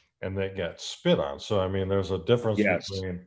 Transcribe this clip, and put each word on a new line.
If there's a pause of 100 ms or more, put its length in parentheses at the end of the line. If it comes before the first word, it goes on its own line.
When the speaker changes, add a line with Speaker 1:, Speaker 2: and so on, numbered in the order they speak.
(220)
Speaker 1:
and
they
got
spit
on.
So,
I
mean,
there's
a
difference
Speaker 2:
Yes.
Speaker 1:
between